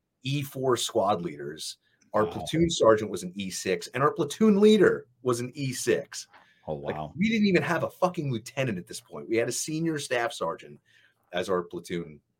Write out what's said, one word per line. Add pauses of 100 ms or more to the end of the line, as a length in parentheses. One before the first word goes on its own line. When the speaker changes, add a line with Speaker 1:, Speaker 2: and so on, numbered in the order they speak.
(220)
Speaker 1:
E
four
squad
leaders. (340)
Our
Speaker 2:
Wow.
Speaker 1:
platoon
sergeant
was
an
E
six,
and
our
platoon
leader (160)
was
an
E
six. (400)
Speaker 2:
Oh,
Speaker 1:
Like,
Speaker 2:
wow.
Speaker 1:
we
didn't
even
have
a
fucking
lieutenant
at
this
point.
We
had
a
senior
staff
sergeant (540)
as
our
platoon (200)